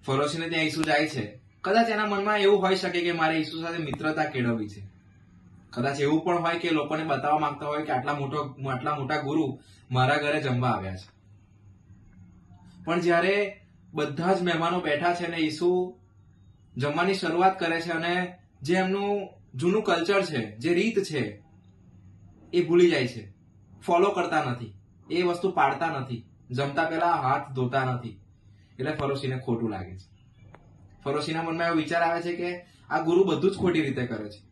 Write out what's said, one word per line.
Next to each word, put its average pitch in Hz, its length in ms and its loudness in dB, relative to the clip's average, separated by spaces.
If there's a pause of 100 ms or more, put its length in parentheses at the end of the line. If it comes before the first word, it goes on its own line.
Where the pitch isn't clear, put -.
ફરોશીને 147 420 0
ત્યાં 160 160 0
ઈસુ 156 180 -2
જાય 151 260 2
છે. 110 320 -8 (220)
કદાચ 226 260 4
એના 214 180 0
મનમાં 202 320 0
એવું 196 240 6
હોઈ 190 140 4
શકે 180 240 -2
કે 170 120 0
મારે 160 240 2
ઈસુ 160 260 -4
સાથે 165 160 -6
મિત્રતા 156 460 -4
કેળવવી 117 440 -2
છે. 98 140 -14 (880)
કદાચ 139 300 -2
એવું 156 240 2
પણ 175 140 2
હોય 170 200 0
કે 170 120 -2
લોકોને 156 340 0
બતાવવા 151 340 0
માંગતા 147 280 -2
હોય 147 180 -4
કે 147 80 -4
આટલા 135 220 -2
મોટો, 135 540 -6
આટલા 135 260 -2
મોટા 147 260 -2
ગુરુ 139 400 -2 (300)
મારા 127 260 2
ઘરે 147 260 0
જમવા 127 280 0
આવ્યા 95 260 -4
છે. - 220 -20 (1700)
પણ 170 160 0
જ્યારે 185 600 2 (340)
બધા 147 400 0
જ 180 80 0
મહેમાનો 175 380 0
બેઠા 160 340 0
છે 175 120 -4
અને 170 100 -4
ઈસુ 175 640 0 (760)
જમવાની 160 380 2
શરૂઆત 185 460 2
કરે 165 200 0
છે 170 100 -6
અને 175 480 -2 (240)
જે 160 120 0
એમનું 196 540 0 (260)
જૂનું 180 280 2
કલ્ચર 185 420 2
છે, 110 320 -4
જે 151 180 0
રીત 196 280 2
છે, 123 400 -4 (1120)
એ 175 140 4
ભૂલી 175 240 8
જાય 135 160 2
છે, 110 260 -10 (540)
ફોલો 185 240 6
કરતા 160 340 0
નથી, 117 300 -6 (360)
એ 175 120 0
વસ્તુ 180 280 0
પાળતા 147 360 0
નથી, 127 380 -6 (260)
જમતા 139 340 -2
પહેલા 160 220 0
હાથ 135 460 0
ધોતા 131 320 0
નથી. 120 360 -6 (580)
એટલે 147 140 -4
ફરોશીને 135 460 -4
ખોટું 117 320 -2
લાગે 92 260 -8
છે. - 220 -20 (840)
ફરોશીના 151 380 -2
મનમાં 165 240 -2
એવો 165 100 2
વિચાર 170 260 0
આવે 170 200 0
છે 170 140 -4
કે 175 300 -6 (240)
આ 151 100 0
ગુરુ 175 240 4
બધું 170 260 2
જ - 40 -4
ખોટી 165 280 2
રીતે 127 240 -2
કરે 107 240 -6
છે - 220 -20